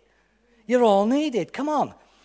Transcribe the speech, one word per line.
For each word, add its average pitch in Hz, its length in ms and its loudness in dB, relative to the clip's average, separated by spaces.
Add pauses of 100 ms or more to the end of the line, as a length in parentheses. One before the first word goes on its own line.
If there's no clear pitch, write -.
(680)
You're 247 160 2
all 202 220 4
needed. 247 460 -2
Come 277 160 -8
on." 285 260 -2 (320)